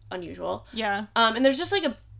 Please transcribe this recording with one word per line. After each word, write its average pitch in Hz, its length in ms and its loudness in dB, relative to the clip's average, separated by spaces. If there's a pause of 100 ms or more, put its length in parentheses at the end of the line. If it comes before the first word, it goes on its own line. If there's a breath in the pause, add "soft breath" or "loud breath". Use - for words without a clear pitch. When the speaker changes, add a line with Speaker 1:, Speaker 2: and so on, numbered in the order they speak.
(100)
Speaker 1:
unusual." 175 640 -8
Speaker 2:
Yeah. 208 340 -4 (100)
Speaker 1:
Um, 226 200 4
and 254 80 0
there's 269 140 6
just, 349 140 -2
like, 381 120 0
a 254 120 0 (240)